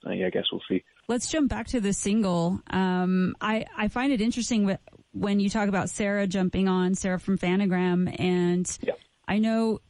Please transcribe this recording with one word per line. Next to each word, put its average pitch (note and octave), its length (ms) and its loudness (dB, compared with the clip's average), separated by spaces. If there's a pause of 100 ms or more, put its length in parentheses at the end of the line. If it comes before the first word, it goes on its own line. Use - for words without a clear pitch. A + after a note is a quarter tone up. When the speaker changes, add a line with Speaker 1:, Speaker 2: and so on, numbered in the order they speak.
Speaker 1:
I, F#2 200 -4
I F#2 40 0
guess G2+ 220 -2
we'll - 160 -8
see. - 160 0 (240)
Speaker 2:
Let's A#3+ 200 -2
jump D4+ 220 0
back A3+ 180 -4
to B3+ 120 0
the G3 120 0
single. F#3+ 680 0 (100)
Um, F#3 720 2
I, A3 260 -2 (100)
I G#3+ 120 -2
find C4 240 0
it A3+ 80 2
interesting A3 480 0
wh-, F#3+ 100 0 (340)
when G3+ 280 0
you G3 100 2
talk G#3 180 0
about F3+ 220 0
Sarah G3+ 380 0
jumping F#3 400 0
on, F#3 260 2
Sarah F#3 240 -2
from F#3+ 180 0
Fanagram, F3+ 840 2
and F3+ 600 2
Speaker 1:
Yeah. - 120 -2 (360)
Speaker 2:
I G3 100 0
know, A3 400 2 (120)